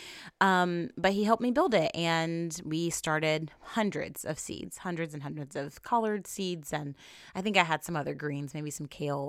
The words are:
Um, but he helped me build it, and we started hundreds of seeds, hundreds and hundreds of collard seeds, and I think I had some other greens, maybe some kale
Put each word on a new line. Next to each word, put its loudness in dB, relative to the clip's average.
Um, 4
but 4
he 2
helped 4
me 2
build 4
it, 4
and 0
we 0
started 0
hundreds -2
of -4
seeds, -8
hundreds -4
and -8
hundreds -8
of -6
collard 0
seeds, -4
and -4
I -4
think 2
I 10
had 2
some -4
other -2
greens, -4
maybe -6
some -8
kale -4